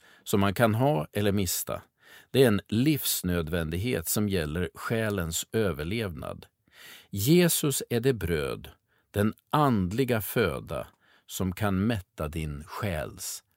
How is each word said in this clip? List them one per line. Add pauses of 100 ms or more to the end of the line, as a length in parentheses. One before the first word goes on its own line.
(240)
som
man
kan
ha
eller
mista. (500)
Det
är
en
livsnödvändighet
som
gäller
själens
överlevnad. (640)
Jesus
är
det
bröd, (420)
den (160)
andliga
föda, (380)
som
kan
mätta
din
själs (140)